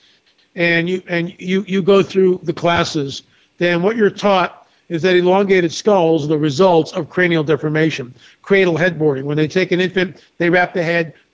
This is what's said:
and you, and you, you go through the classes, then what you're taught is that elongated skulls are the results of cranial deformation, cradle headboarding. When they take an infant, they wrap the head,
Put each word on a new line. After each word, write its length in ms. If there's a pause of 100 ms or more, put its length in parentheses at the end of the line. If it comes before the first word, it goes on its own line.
(540)
and 340
you, 200
and 300
you, 280
you 160
go 200
through 400
the 100
classes, 720 (360)
then 240
what 140
you're 140
taught 560 (220)
is 140
that 140
elongated 560
skulls 520
are 40
the 100
results 540
of 160
cranial 360
deformation, 720 (280)
cradle 320
headboarding. 500
When 120
they 120
take 240
an 80
infant, 420 (160)
they 120
wrap 240
the 80
head, 320 (200)